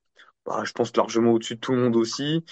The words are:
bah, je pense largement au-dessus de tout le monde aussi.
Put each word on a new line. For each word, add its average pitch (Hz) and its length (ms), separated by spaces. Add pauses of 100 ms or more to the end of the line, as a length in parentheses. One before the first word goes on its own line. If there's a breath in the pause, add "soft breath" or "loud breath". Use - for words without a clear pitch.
(460 soft breath)
bah, 104 180
je 107 80
pense - 240
largement 113 380
au-dessus 113 220
de 113 40
tout - 140
le 123 80
monde 120 160
aussi. 143 540